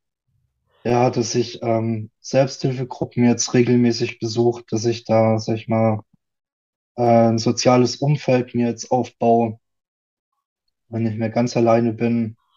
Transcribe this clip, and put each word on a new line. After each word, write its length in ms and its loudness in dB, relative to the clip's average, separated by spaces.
ja, 260 2
dass 240 -4
ich, 280 -4
ähm, 480 -4
Selbsthilfegruppen 1040 -2
jetzt 300 0
regelmäßig 640 2
besuche, 520 -2
dass 140 -4
ich 200 -4
da, 340 2
sag 180 -4
ich 120 -12
mal, 320 0
äh, 60 -2
ein 80 0
soziales 600 2
Umfeld 580 -2
mir 120 0
jetzt 240 -8
aufbaue, 680 0
wenn 160 -4
ich 120 -2
mehr 120 -4
ganz 300 -2
alleine 340 4
bin. 460 -4